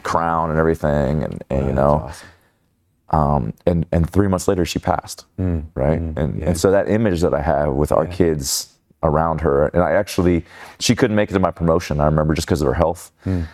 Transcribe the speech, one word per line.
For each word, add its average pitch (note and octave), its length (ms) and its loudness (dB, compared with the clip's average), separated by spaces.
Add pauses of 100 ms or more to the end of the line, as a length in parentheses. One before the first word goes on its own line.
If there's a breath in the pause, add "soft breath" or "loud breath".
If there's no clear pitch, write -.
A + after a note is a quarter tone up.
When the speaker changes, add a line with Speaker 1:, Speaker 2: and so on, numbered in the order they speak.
Speaker 1:
crown E2 480 -2
and D#2 80 -2
everything, D2+ 640 0
and, G1+ 280 -10
and, C2+ 120 -2
Speaker 2:
Wow, C2+ 60 -2
Speaker 1:
you C2 60 -2
know, C#2+ 320 2
Speaker 2:
that's - 160 -16 (880 loud breath)
awesome. D2 240 2 (100)
Speaker 1:
um, G#1 80 -6 (140)
and, E2+ 260 0
and E2 180 2
three G2 180 2
months F#2 200 0
later F2+ 160 2
she - 140 -4
passed, - 480 -4 (120)
Speaker 2:
Mm, E2+ 260 -2 (100)
Speaker 1:
right? D#2 260 0
Speaker 2:
mm, D#2+ 160 -6
Speaker 1:
And, C#2+ 240 -2
Speaker 2:
yeah. D2+ 80 -4
Speaker 1:
and E2+ 120 0
so F#2+ 100 4
that G2 180 2
image G2+ 320 0
that D2+ 140 2
I D2 60 0
have D2 340 0
with D2 180 0
our D#2+ 140 4
Speaker 2:
Yeah. F2+ 60 -10
Speaker 1:
kids D#2 600 -2 (280)
around D#2+ 400 0
her, C#2+ 260 2
and F2 140 0
I D#2 100 0
actually, F2 520 0 (360 loud breath)
she B2 140 2
couldn't G#2+ 220 2
make G#2 140 0
it F2+ 40 -8
to G2 60 2
my F2 100 0
promotion, E2 500 0
I D2 60 4
remember, D#2 280 2
just D#2+ 140 -4
'cause E2 140 0
of C#2+ 40 2
her B1+ 80 0
health. E2+ 360 -2 (160)
Speaker 2:
Mm. F2+ 280 -2